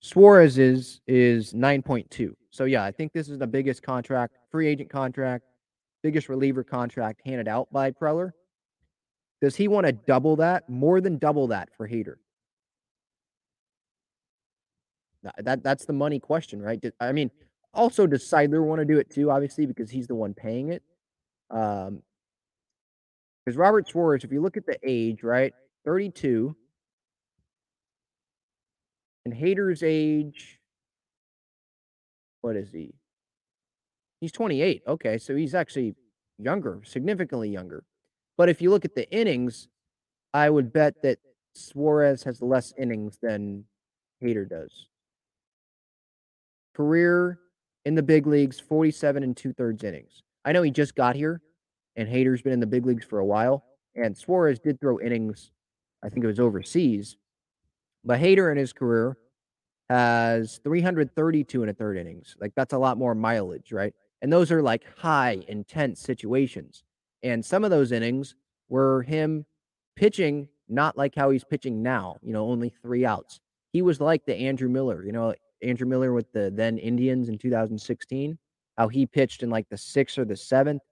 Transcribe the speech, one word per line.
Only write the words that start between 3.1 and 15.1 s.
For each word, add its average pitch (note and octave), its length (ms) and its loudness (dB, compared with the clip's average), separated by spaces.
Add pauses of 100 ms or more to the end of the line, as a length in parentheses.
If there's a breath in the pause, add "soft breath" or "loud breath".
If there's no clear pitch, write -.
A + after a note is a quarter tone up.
this D#3 160 -8
is C#3+ 100 -12
the C3 80 -4
biggest C3 360 -2
contract, B2 540 -4 (140)
free D#3+ 180 -2
agent D3 220 -4
contract, C3 540 -6 (580)
biggest D#3 280 -2
reliever C3 340 -2
contract A#2+ 640 -6
handed B2+ 200 -6
out A2+ 240 -4
by C3+ 200 -2
Preller. D#3+ 420 -4 (1120)
Does C#3 120 2
he G#3 140 0
wanna F#3+ 240 4
double C3+ 440 2
that, E3 320 0
more D3+ 340 2
than F3+ 160 -2
double D3 300 0
that G2 280 -6
for A2 100 -10
Hader? G#2+ 300 -8 (3000)